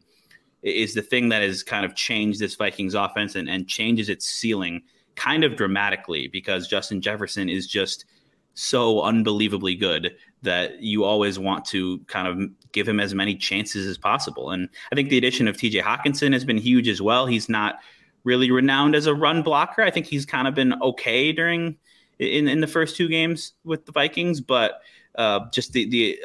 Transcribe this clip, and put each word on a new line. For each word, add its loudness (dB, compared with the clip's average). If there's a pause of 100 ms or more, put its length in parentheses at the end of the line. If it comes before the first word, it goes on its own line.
(640)
i-, -2
is 0
the -2
thing 2
that 2
has -2
kind -4
of -6
changed -2
this -4
Vikings -4
offense -2
and, -6
and -4
changes -2
its -6
ceiling -4 (340)
kind 0
of 0
dramatically, -2
because -6
Justin -4
Jefferson -4
is -4
just -4 (500)
so 2
unbelievably 2
good 0 (280)
that -2
you 2
always 2
want -2
to -2
kind -4
of -4 (240)
give 0
him 2
as -2
many 0
chances -4
as -8
possible. -2
And -4 (240)
I -2
think 0
the 4
addition 2
of 0
T 0
J 0
Hockenson 0
has 0
been 0
huge 4
as 0
well. 4
He's 0
not -2 (440)
really 4
renowned 4
as 2
a 4
run 2
blocker. 2
I 4
think -2
he's -4
kind 0
of 0
been 4
okay 0
during -2 (420)
in, 2
in 2
the 0
first 0
two 0
games -2 (100)
with -6
the -20
Vikings, 0
but, 0 (340)
uh, 0 (100)
just -4
the, 0
the 2